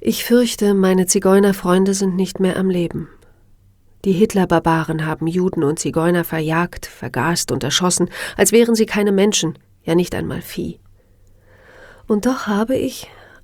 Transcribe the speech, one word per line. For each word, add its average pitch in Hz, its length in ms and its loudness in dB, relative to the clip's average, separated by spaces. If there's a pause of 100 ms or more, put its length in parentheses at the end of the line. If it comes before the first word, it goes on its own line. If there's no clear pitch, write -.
Ich - 220 -2
fürchte, 233 520 2
meine 185 320 4
Zigeunerfreunde 190 880 2
sind 190 200 -2
nicht 185 240 -2
mehr 185 200 0
am 190 100 -2
Leben. 175 400 -4 (960)
Die 196 80 2
Hitler-Barbaren 165 920 0
haben 156 200 -4
Juden 180 380 -2
und 151 140 0
Zigeuner 165 460 0
verjagt, 160 600 -4
vergast - 640 -4
und 120 140 -2
erschossen, 175 460 0 (260)
als 208 160 4
wären 233 220 6
sie 220 100 2
keine 202 280 0
Menschen, 196 460 0 (240)
ja 165 120 -2
nicht 175 200 0
einmal - 280 -8
Vieh. - 360 -10 (1300)
Und 208 200 0
doch 254 200 -2
habe 220 300 0
ich, - 320 -6 (360)